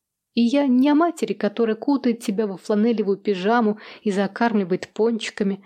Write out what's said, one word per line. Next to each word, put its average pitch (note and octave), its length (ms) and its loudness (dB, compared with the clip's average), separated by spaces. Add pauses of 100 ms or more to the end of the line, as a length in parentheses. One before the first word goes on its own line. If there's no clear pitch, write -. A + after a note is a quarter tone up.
(340)
И A#3 80 0
я C#4+ 260 2
не B3+ 220 4
о D4 60 4
матери, D#4+ 380 0
которая G#3+ 420 -2
кутает B3+ 460 -2
тебя G#3+ 260 -2
во F#3+ 80 -8
фланелевую G#3 640 0
пижаму G#3 640 0 (220)
и G#3 100 -2
закармливает G3 760 -2
пончиками, G#3 800 -2